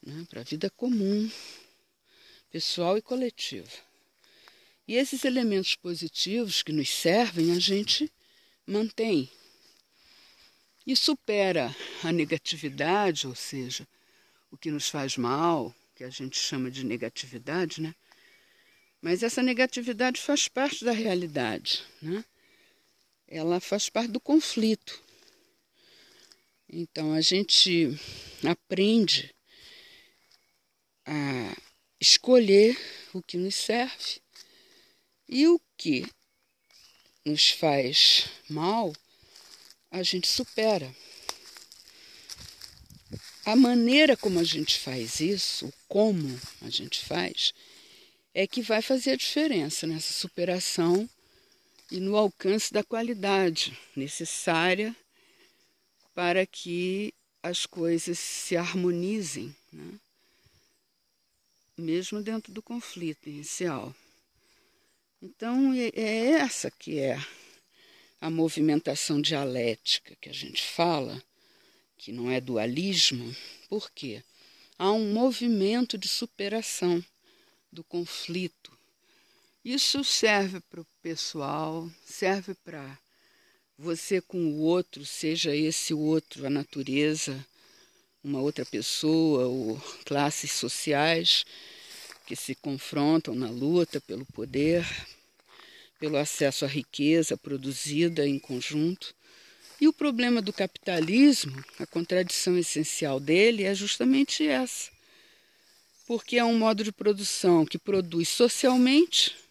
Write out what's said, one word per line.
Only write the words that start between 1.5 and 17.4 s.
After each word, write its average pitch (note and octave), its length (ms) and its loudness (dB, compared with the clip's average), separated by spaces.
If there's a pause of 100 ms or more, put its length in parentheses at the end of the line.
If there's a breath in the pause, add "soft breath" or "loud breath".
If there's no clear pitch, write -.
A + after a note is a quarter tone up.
pessoal F3 460 0
e A3 40 -2
coletiva. B3 680 -6 (1160 soft breath)
E G#3+ 80 -2
esses C4+ 300 0
elementos A#3 500 2
positivos F3+ 840 -4
que - 100 -6
nos D#3 180 0
servem, E3+ 640 2
a F3 80 2
gente G3+ 520 0 (560 soft breath)
mantém. G#3 640 0 (1500 soft breath)
E C4 100 0
supera F#3+ 800 2 (280 loud breath)
a E3 80 0
negatividade, D#3 1120 0
ou B2+ 100 -8
seja, C3 520 -8 (640 soft breath)
o D3+ 60 -20
que - 120 -8
nos D3 180 -4
faz C#3 300 -4
mal, C3+ 560 0 (220)
que - 80 -16
a B2+ 80 -12
gente C3 260 -8
chama B2+ 320 -2
de C3 160 -10
negatividade, B2+ 960 -6